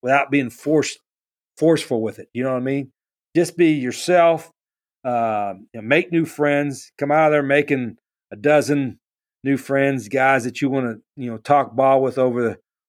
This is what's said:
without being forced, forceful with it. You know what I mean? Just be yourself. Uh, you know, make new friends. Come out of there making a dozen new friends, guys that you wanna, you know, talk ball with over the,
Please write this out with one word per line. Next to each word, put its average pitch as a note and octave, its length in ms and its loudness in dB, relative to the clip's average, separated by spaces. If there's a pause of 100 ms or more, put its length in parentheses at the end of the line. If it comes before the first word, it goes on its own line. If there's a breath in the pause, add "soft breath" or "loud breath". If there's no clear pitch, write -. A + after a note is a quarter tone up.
without B2 280 0
being C3+ 200 0
forced, D3 500 -2 (560)
forceful D3+ 460 0
with G#2 160 -8
it. G2 160 -20
You A#2+ 80 -4
know C3 100 -2
what B2+ 80 -4
I B2+ 40 -6
mean? C#3 260 -4 (440)
Just E3 220 0
be E3+ 160 4
yourself. D#3+ 800 0 (540)
Uh, A2 500 -2 (180)
you A2+ 80 -14
know, G#2+ 60 -12
make D#3 260 0
new E3 120 0
friends. C#3+ 760 -4
Come C#3+ 120 -4
out D#3 160 4
of D3+ 60 4
there D3 100 2
making C#3 540 0 (340)
a G#2 60 -14
dozen C#3+ 640 0 (460)
new C#3 120 0
friends, C#3 520 -2
guys C3 360 2
that B2 160 -10
you C#3+ 80 -2
wanna, B2+ 280 -4 (200)
you B2 140 -10
know, A2+ 80 -12
talk B2+ 360 0
ball C3+ 280 4
with C3 160 -2
over B2 240 0
the, G#2+ 160 -2 (300)